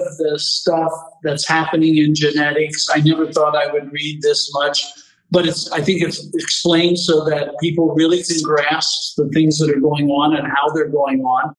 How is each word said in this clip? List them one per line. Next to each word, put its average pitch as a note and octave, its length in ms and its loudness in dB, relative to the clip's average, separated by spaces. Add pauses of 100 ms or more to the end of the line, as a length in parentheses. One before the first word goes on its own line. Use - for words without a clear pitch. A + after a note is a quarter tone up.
(180)
the D3+ 200 -2
stuff E3 540 -2 (320)
that's D3+ 240 -4
happening D#3+ 480 2
in D3+ 180 4
genetics. D3+ 800 0
I D#3 60 2
never D#3 320 2
thought D3+ 240 2
I D3 160 -2
would C#3+ 200 -4
read D3+ 300 -8
this D3 320 0
much, C#3 260 0 (520)
but F3 140 4
it's, - 260 -4
I D#3+ 80 -2
think E3+ 200 0
it's D3+ 240 -4 (120)
explained F3 640 2
so D3+ 240 2
that D3 360 -4
people E3 360 0
really E3 260 2
can E3 200 -4
grasp D3+ 760 -2
the D3 140 0
things D#3 280 2
that D#3 100 2
are C#3 120 2
going D3 280 2
on D3 280 2
and C#3 100 -4
how C#3+ 220 0
they're D3+ 200 -2
going C3+ 340 0
on. C3 360 -2